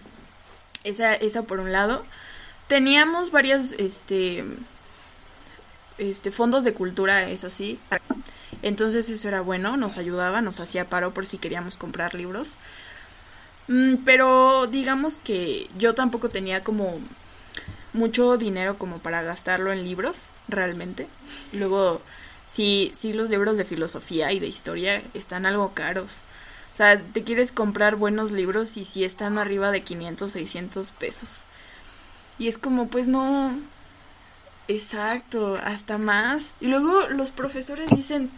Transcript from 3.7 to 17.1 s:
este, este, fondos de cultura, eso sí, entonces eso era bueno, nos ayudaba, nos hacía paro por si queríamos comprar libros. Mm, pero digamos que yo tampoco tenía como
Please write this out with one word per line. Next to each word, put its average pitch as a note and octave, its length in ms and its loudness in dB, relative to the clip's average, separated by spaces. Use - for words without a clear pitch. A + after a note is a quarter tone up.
este, F#3 720 -2
este, G3 320 -2
fondos A#3+ 340 2
de A3+ 80 4
cultura, F#3+ 560 0
eso F#3 220 -2
sí, G3+ 280 -4
entonces A3 480 0
eso A3 180 2
era F#3+ 120 -2
bueno, F#3 360 -2
nos A3 220 0
ayudaba, F3+ 420 -2
nos G3+ 200 0
hacía F3+ 280 0
paro F3+ 240 0
por F#3+ 140 -4
si F#3+ 100 0
queríamos F3 400 -6
comprar E3+ 380 -6
libros. F#3 400 -6
Mm, B3+ 360 4
pero C4 600 6
digamos C4+ 520 -2
que F3 500 -4
yo A3+ 160 4
tampoco A#3+ 360 -2
tenía F#3+ 320 -4
como G3 360 -4